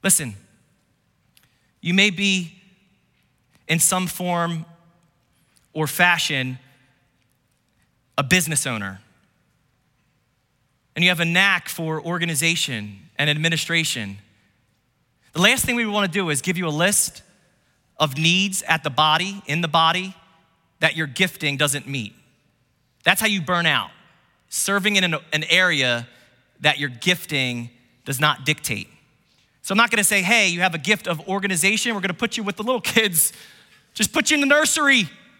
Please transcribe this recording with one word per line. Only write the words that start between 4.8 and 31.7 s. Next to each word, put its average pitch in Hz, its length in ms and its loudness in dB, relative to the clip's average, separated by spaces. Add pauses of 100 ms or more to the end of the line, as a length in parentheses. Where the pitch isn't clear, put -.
or 156 140 -2
fashion 139 720 2 (1600)
a 139 40 0
business 156 440 0
owner, 101 340 -6 (1900)
and 160 80 -2
you 180 80 6
have 170 100 0
a 170 40 2
knack 180 440 2
for 156 340 -4
organization 160 1120 -4
and 147 140 0
administration. 151 880 -2 (1120)
The 156 80 -4
last 233 240 4
thing 254 100 0
we 233 120 0
wanna 208 220 0
do 170 220 -2
is 139 120 0
give 180 140 -2
you 175 120 -2
a - 20 0
list 175 520 0 (760)
of 143 180 0
needs 185 460 2
at 160 220 -2
the 151 60 -2
body, 160 560 0
in 160 160 -2
the 165 60 -2
body, 170 460 2 (680)
that 151 160 0
your 160 100 -2
gifting 143 500 -2
doesn't 139 320 -2
meet. 123 260 -6 (920)
That's 185 160 4
how 220 60 0
you 202 140 0
burn 170 260 0
out, 123 240 0 (580)
serving 202 480 0
in 185 80 4
an, 165 120 0 (160)
an 156 120 -2
area 143 640 2 (540)
that 143 180 2
your 143 120 -4
gifting 123 800 -4 (340)
does 131 160 -6
not 151 240 0
dictate. 131 440 -4 (720)
So - 100 -6
I'm 196 60 2
not 233 120 4
gonna 214 140 0
say, 202 180 2
"Hey, 208 260 2
you 175 120 -2
have 185 140 0
a 165 40 -6
gift 185 300 0
of 165 180 -4
organization. 196 680 0